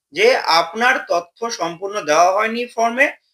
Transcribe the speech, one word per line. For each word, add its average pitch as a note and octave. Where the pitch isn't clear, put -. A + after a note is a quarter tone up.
যে G3
আপনার A#3
তথ্য E3+
সম্পূর্ণ E3+
দেওয়া E3+
হয়নি A3+
ফর্মে, A#3